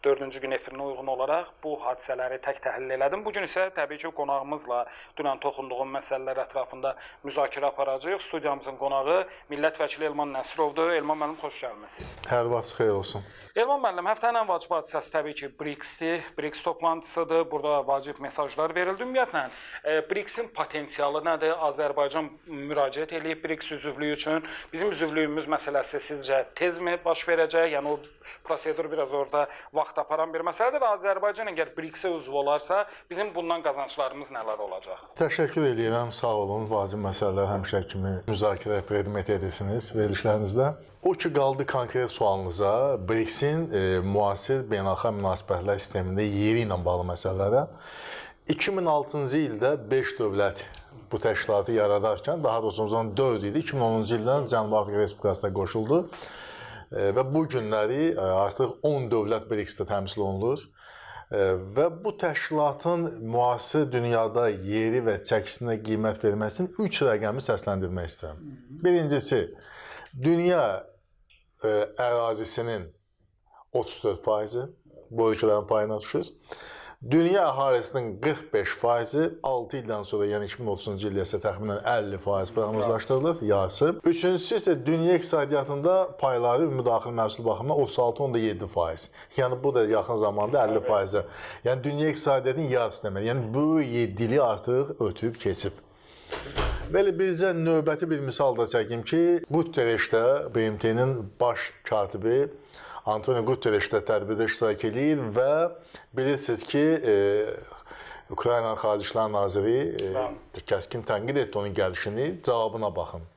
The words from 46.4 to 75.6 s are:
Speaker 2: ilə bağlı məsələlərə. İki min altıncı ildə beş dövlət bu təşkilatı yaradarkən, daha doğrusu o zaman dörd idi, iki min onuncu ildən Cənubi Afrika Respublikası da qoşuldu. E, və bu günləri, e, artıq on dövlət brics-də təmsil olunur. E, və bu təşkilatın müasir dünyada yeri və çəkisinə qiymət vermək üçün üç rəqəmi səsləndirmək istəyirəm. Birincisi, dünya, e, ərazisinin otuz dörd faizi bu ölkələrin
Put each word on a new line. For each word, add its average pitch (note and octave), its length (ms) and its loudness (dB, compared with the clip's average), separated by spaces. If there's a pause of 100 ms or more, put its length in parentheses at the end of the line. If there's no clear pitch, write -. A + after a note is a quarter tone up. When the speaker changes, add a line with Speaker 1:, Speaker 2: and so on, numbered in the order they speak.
Speaker 2:
ilə F#2+ 200 -2
bağlı F2+ 260 0
məsələlərə. G2 560 0 (840)
İki D#3+ 240 0
min F3+ 160 0
altıncı D3 600 0
ildə A#2+ 240 2 (160)
beş C3 260 2
dövlət G2+ 460 2 (500)
bu G#2+ 80 -2
təşkilatı G#2+ 560 2
yaradarkən, G#2 680 2
daha A2+ 180 2
doğrusu G#2+ 220 0
o G#2 40 -2
zaman A2+ 280 0
dörd A#2 280 2
idi, G#2 140 0
iki D#3+ 180 -4
min B2 80 2
onuncu A2+ 320 2
ildən B2 320 2
Cənubi A2 300 2
Afrika G#2 240 2
Respublikası G2 400 0
da G2+ 160 0
qoşuldu. A2 400 0 (920)
E, G2+ 260 0
və C3 160 2
bu D#3+ 180 2
günləri, A2 480 0 (140)
e, F#2+ 100 -2 (220)
artıq A#2 360 -2
on C#3 300 0
dövlət A2 380 0
brics-də G#2 420 -4
təmsil G2 320 -2
olunur. G2+ 400 -2 (640)
E, G2+ 140 2 (340)
və E3 140 4 (140)
bu G#3+ 120 -2
təşkilatın D#3 920 0 (100)
müasir A#2+ 720 2
dünyada A#2 560 2
yeri A2 560 2
və G#2 160 2
çəkisinə A2+ 640 -2
qiymət A2 400 0
vermək G#2+ 320 2
üçün F3+ 160 -2 (160)
üç - 160 0
rəqəmi A2 400 2
səsləndirmək F#2+ 720 -2
istəyirəm. D#2 360 -12 (340)
Birincisi, D3 600 4 (720)
dünya, E3+ 480 4 (1000)
e, A2 60 4 (260)
ərazisinin A#2 960 0 (800)
otuz - 320 -2
dörd G2+ 180 0
faizi G#2+ 380 0 (500)
bu A2+ 220 4
ölkələrin G#2 340 4